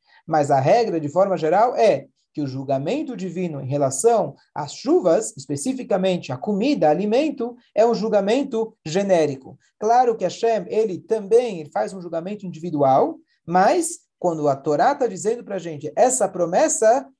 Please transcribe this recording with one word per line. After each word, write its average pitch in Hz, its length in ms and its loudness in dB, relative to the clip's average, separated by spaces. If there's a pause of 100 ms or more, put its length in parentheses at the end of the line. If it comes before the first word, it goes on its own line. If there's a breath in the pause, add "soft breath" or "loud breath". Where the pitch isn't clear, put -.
(260 soft breath)
Mas 151 240 0
a 139 100 4
regra, 185 380 2
de 147 120 -6
forma 185 260 0
geral, 175 400 2
é 208 300 2 (260)
que - 80 -8
o 147 60 -4
julgamento 139 720 -4
divino 175 440 -6
em 135 60 -10
relação 147 680 0 (200 soft breath)
às - 200 -8
chuvas, 185 600 2
especificamente 185 960 -4
a 123 60 -8
comida, 202 500 0
alimento, 214 680 0 (180 soft breath)
é 220 120 4
um 233 80 2
julgamento 220 800 -2 (120)
genérico. 160 720 0 (200)
Claro 233 380 4
que 190 80 -6
Hashem, 202 440 -2
ele 196 320 -2
também, 214 600 0
ele 151 100 -14
faz 208 220 -4
um 190 80 -12
julgamento 175 460 -8
individual, 156 720 2 (280 soft breath)
mas 220 640 0 (120)
quando 160 280 0
a 135 80 2
Torá 165 400 2
tá 269 100 0
dizendo 208 380 -4
pra 196 160 -8
gente 151 340 -10
essa 226 340 2
promessa, 220 800 2 (120)